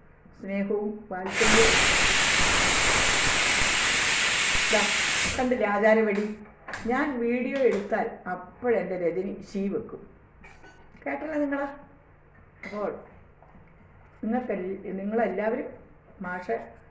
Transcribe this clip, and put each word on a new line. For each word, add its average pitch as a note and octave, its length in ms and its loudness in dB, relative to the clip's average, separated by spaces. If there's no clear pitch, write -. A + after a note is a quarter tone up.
സ്നേഹവും G3+ 520 -2
വാത്സല്യവും. G3+ 680 4
ദാ, G#3 80 4
കണ്ടില്ലേ B3 380 0
ആചാരവടി? G#3+ 500 4
ഞാൻ C#4+ 140 0
വീഡിയോ B3 340 0
എടുത്താൽ G3 400 0
അപ്പോഴെൻ്റെ F#3 720 -2
രജനി F#3 300 -2
ഷീ G3 120 -2
വെക്കും. - 280 -8
കേട്ടല്ലോ D4+ 400 -6
നിങ്ങള്? C#4+ 240 -2
അപ്പോൾ G3+ 260 -6
നിങ്ങൾക്ക് A#3+ 320 -2
എൽ-, F#3 260 -6
നിങ്ങളെല്ലാവരും G#3+ 720 -2
മാഷെ F3+ 320 -4